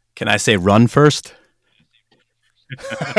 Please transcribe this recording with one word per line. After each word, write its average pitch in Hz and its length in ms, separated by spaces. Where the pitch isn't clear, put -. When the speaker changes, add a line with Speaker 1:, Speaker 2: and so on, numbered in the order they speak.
Speaker 1:
Can - 120
I 104 100
say 107 200
run 101 300
first? - 480
Speaker 2:
<laughs> - 160